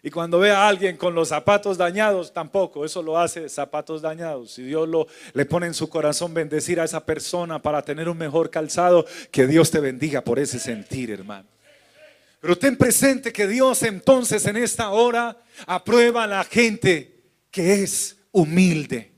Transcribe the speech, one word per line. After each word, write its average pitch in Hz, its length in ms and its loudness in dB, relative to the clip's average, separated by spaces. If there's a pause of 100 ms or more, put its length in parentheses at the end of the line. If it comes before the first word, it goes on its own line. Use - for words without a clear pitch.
Y 147 60 -10
cuando 170 260 -2
vea 202 200 6
a 202 100 6
alguien 185 300 0
con 175 180 -2
los 160 140 0
zapatos 202 480 2
dañados, 185 560 0
tampoco, 170 500 -4
eso 160 180 -8
lo 160 160 -2
hace 165 300 -2
zapatos 151 540 -8
dañados. 156 500 -8
Si 127 100 -16
Dios 156 240 -2
lo, 160 220 -2 (260)
le 139 120 0
pone 170 200 -2
en 170 80 -6
su 156 140 -6
corazón 156 460 -2
bendecir 156 480 -2
a - 20 0
esa 160 220 -6
persona 160 560 -6
para 151 220 -2
tener 156 260 -6
un 170 80 -6
mejor 160 320 -2
calzado, 170 560 2 (260)
que 131 160 4
Dios 156 240 6
te 165 80 2
bendiga 131 400 -4
por 120 200 -2
ese 135 200 -4
sentir, 117 500 -8
hermano. 98 380 -12 (920)
Pero 175 160 0
ten 262 180 2
presente 254 560 2
que 208 160 -2
Dios 254 360 2
entonces 226 600 2
en 208 120 -2
esta 233 320 -4
hora 233 480 0 (300)
aprueba 233 580 2
a - 20 -6
la 196 160 -2
gente 196 800 0 (260)
que 196 320 0
es - 360 -6 (160)
humilde. 156 840 2